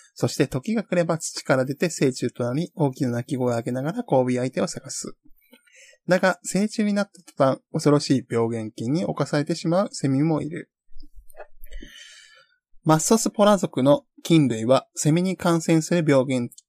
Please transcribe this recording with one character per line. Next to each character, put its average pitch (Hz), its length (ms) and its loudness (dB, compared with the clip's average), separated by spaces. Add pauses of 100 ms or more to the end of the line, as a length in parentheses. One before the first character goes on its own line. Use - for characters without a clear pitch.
(160)
そ - 120 -2
し - 80 -2
て 139 120 0
時 214 280 -6
が 208 80 -2
来 - 120 -4
れ 175 100 2
ば 165 120 -2
土 - 280 -10
か - 100 2
ら 131 100 2
出 135 100 -6
て 180 140 -2
成 160 180 0
虫 123 260 -2
と 127 100 -6
な 120 100 -4
り、 160 220 -4
大 147 160 0
き 135 120 -6
な 123 80 -2
鳴 120 120 -4
き 135 140 -6
声 123 160 0
を 117 40 0
上 117 60 -4
げ 127 80 -6
な 131 100 -4
が 151 100 -4
ら 240 140 -8
交 127 320 2
尾 120 40 -2
相 131 100 -4
手 - 100 -4
を 190 60 -2
探 - 220 -12
す。 - 260 -12 (920)
だ 180 120 4
が、 185 240 2
成 190 200 0
虫 214 200 -2
に 208 100 0
な 202 100 0
っ - 80 -6
た - 220 -20
途 - 100 0
端、 135 160 2 (120)
恐 156 200 2
ろ 147 80 4
し - 180 -8
い 120 120 -4
病 117 200 0
原 110 220 -6
菌 117 200 -6
に 160 140 0
侵 147 200 -4
さ 151 120 -2
れ 147 80 0
て 170 100 -4
し - 120 -6
ま 175 160 2
う - 80 -4
セ - 180 -4
ミ 135 140 2
も 160 180 0
い 151 80 -8
る。 139 200 -14 (2250)
マ 156 120 4
ッ 156 40 2
ソ 220 180 2
ス - 120 0
ポ 208 160 2
ラ 208 120 6
属 170 260 -2
の 143 200 4 (200)
菌 156 240 4
類 113 180 -2
は、 131 300 4
セ - 160 2
ミ 170 100 2
に 185 160 -2
感 170 240 2
染 160 200 2
す - 120 -4
る 175 140 2
病 135 180 4
原 127 220 -2 (220)